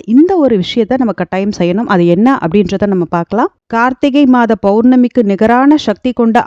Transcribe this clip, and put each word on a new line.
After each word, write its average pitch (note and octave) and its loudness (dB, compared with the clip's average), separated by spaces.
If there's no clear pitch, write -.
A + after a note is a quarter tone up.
இந்த D4 2
ஒரு B3+ 2
விஷயத்தை G#3+ -2
நம்ம A3 -4
கட்டாயம் F#3+ -4
செய்யணும். F3+ -2
அது F3 2
என்ன G#3+ 2
அப்படின்றத G3+ -2
நம்ம F3+ -2
பார்க்கலாம். G3 -4
கார்த்திகை C4 0
மாத A#3+ 2
பௌர்ணமிக்கு A#3+ 2
நிகரான A#3 2
சக்தி A3+ -4
கொண்ட A#3 0